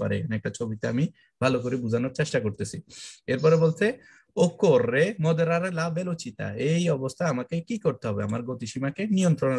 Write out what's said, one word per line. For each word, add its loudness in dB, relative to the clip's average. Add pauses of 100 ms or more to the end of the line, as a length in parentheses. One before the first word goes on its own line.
পারে। -2
এখানে -4
একটা -4
ছবিতে -6
আমি 0 (380)
ভালো 2
করে -2
বোঝানোর 0
চেষ্টা 0
করতেছি। -6 (560)
এরপরে 4
বলছে 2 (500)
occorre 4 (140)
moderare 2
la -2
velocità, -6
এই 2 (140)
অবস্থায় -2
আমাকে -4 (120)
কি -4
করতে 0
হবে, -2
আমার -2
গতিসীমাকে -6 (140)
নিয়ন্ত্রণে 2